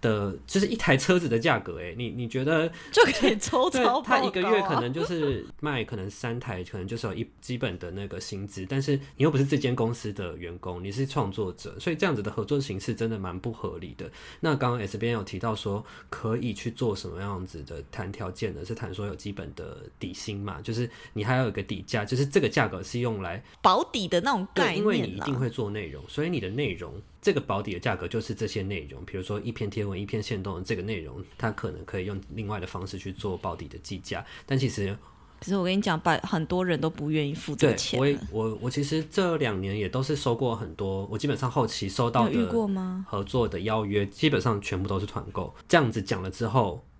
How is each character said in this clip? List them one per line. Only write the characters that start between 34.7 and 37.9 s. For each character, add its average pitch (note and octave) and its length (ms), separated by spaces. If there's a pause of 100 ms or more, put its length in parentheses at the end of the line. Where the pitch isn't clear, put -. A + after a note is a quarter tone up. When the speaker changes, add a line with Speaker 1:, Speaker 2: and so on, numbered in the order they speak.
Speaker 2:
可 - 60
是 F#3+ 100
我 F#3 80
跟 F#3 120
你 G3+ 60
讲， E3 160
百-， E3 240
很 D#3 240
多 F3+ 180
人 E3 160
都 D#3+ 80
不 D3 220
愿 D3+ 180
意 D3 60
付 D3+ 220
这 D#3 100
个 A2+ 80
钱 - 240